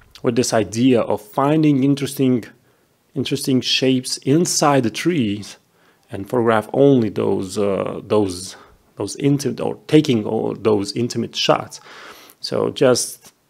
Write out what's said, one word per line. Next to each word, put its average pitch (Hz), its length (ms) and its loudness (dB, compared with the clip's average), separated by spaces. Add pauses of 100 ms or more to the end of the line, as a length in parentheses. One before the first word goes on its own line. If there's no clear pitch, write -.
(220)
with 123 140 0
this 123 180 0
idea 113 480 2
of - 200 -4
finding 147 600 2
interesting, 135 600 0 (720)
interesting 131 460 -2
shapes 131 560 -2
inside 147 640 2
the 110 80 0
trees 110 680 -2 (540)
and 98 180 -12
photograph 117 440 2
only 131 360 4
those, 101 480 -2
uh, 98 460 -2
those, 95 520 -2 (400)
those 101 220 -8
intimate, 139 420 0
or - 180 -4 (100)
taking 143 380 4
all 110 280 -2
those 104 400 0
intimate 117 420 -6
shots. - 460 -2 (580)
So 110 300 -2
just, - 640 0 (160)